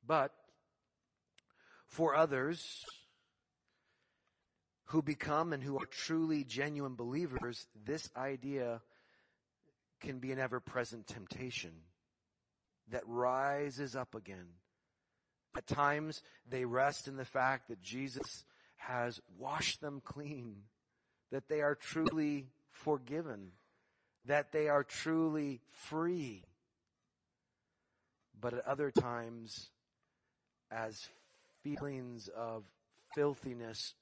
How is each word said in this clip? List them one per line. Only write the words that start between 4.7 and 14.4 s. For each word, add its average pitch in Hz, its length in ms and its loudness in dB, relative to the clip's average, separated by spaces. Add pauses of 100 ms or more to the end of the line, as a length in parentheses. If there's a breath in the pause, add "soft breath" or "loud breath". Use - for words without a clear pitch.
who 160 160 4
become 151 500 2
and 139 100 0
who 139 160 -2
are 120 80 -2
truly 160 600 0
genuine 139 500 -2
believers, 123 720 -2 (180)
this 139 300 -4
idea 127 680 -2 (1160 soft breath)
can 131 200 -6
be 131 120 -4
an 131 80 0
ever-present 123 680 -2
temptation 117 640 -8 (1160)
that 117 160 -2
rises 131 920 2
up 127 180 -4
again. 95 320 -10 (1080)